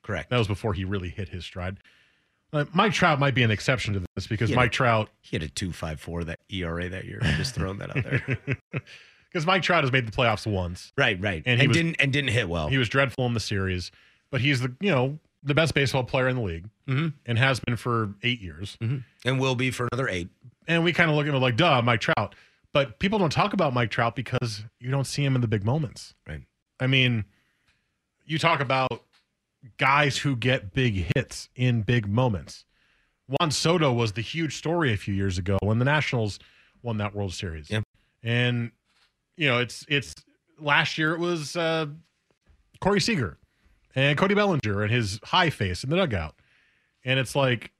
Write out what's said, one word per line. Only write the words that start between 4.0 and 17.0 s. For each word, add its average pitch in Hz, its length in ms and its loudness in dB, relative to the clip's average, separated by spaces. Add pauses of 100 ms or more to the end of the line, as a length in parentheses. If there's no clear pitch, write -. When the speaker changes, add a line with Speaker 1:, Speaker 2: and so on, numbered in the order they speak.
Speaker 2:
this 95 100 -6
because - 220 -2
Speaker 1:
He - 60 0
had 120 60 4
Speaker 2:
Mike 123 120 4
Speaker 1:
a, - 20 -4
Speaker 2:
Trout 113 360 2 (100)
Speaker 1:
he - 160 -8
had 90 80 -2
a 73 40 -8
two 90 220 -6
five 80 300 -8
four 85 240 -6
that 80 160 -10 (120)
E 90 120 -4
R 85 160 -4
A 90 80 -6
that 92 160 -10
year. - 180 -12
I'm - 140 2
just - 180 -4
throwing 98 240 -4
that - 180 -8
out 127 60 -2
there. - 360 -4 (360)
Speaker 2:
<laughs> 139 80 -6 (500)
'Cause 160 140 -2
Mike 190 160 2
Trout 170 220 4
has 127 80 2
made 123 160 2
the - 40 -6
playoffs 117 320 2
once. 90 540 -4
Speaker 1:
Right, 117 240 2
right. 92 240 -2
Speaker 2:
And 123 140 4
he 127 60 6
Speaker 1:
And - 20 2
Speaker 2:
was, - 80 4
Speaker 1:
didn't, 165 240 0
and 139 120 2
didn't 135 180 0
hit 110 180 0
well. 82 180 -2
Speaker 2:
he 131 120 0
was 123 100 0
dreadful 131 380 2
in 120 80 0
the 113 40 0
series, 95 540 -2 (400)
but 135 80 0
he's 135 200 4
the, 127 200 -4
you 202 100 2
know, 139 300 0 (240)
the 143 100 0
best 151 180 2
baseball 139 300 2
player 127 240 0
in 127 100 2
the 123 60 -2
league 87 260 -6 (200)
Speaker 1:
Mm-hmm. 139 200 0 (180)